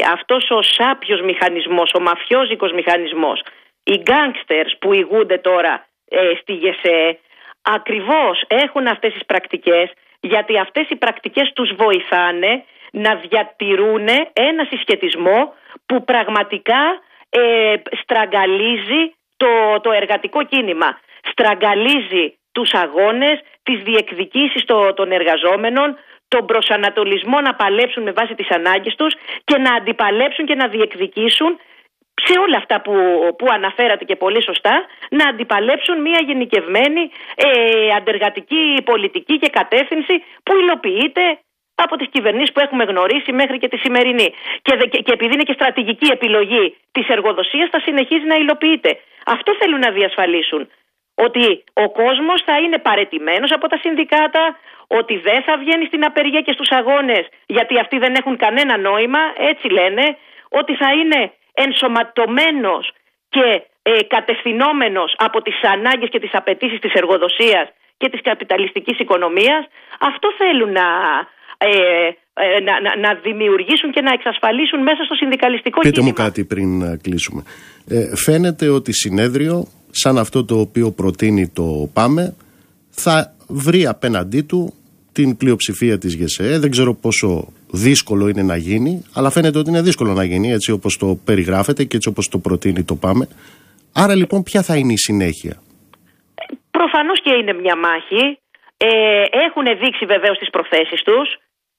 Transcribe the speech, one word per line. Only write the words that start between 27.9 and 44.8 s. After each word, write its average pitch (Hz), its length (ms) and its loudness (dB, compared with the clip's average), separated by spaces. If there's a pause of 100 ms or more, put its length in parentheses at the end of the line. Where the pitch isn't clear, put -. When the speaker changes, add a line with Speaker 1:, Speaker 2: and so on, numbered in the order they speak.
Speaker 1:
με 202 100 -4
βάση 226 220 -2
τις - 160 -6
ανάγκες 185 440 0
τους 311 200 -2 (300)
και 285 140 2
να 262 160 2
αντιπαλέψουν 233 720 -2
και 294 80 0
να 262 140 0
διεκδικήσουν 214 920 -2 (640)
σε 359 140 4
όλα 359 180 2
αυτά 208 240 -2
που, 208 140 -4 (440)
που 247 120 0
αναφέρατε 208 540 0
και 185 120 -4
πολύ 202 260 0
σωστά, - 320 0 (360)
να 294 180 2
αντιπαλέψουν 247 720 -2
μια 330 260 0
γενικευμένη, 254 840 0 (240)
ε, 285 160 2 (480)
αντεργατική 208 640 -2 (220)
πολιτική 220 540 0
και 294 120 0
κατεύθυνση 277 640 0 (280)
που 381 180 0
υλοποιείται 311 800 0 (460)
από 339 120 -2
τις 262 180 -6
κυβερνήσεις 240 380 0
που 277 80 0
έχουμε 269 240 0
γνωρίσει 196 480 0
μέχρι 269 260 0
και 240 100 -2
τη 240 160 -6
σημερινή. 247 440 2 (340)
Και 269 160 2
δε-, 240 140 2